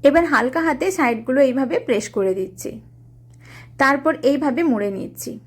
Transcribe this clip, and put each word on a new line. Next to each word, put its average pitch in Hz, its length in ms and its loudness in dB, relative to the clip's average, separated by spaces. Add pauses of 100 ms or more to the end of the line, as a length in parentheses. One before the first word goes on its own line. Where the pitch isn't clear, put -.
এবার 294 280 6
হালকা 254 300 0
হাতে 320 300 0
সাইডগুলো 254 500 0
এইভাবে 262 380 2
প্রেস 220 300 -2
করে 190 240 -2
দিচ্ছি, - 360 -8 (1080)
তারপর 277 360 2 (100)
এইভাবে 277 400 0
মুড়ে 208 280 0
নিচ্ছি। - 400 -10 (160)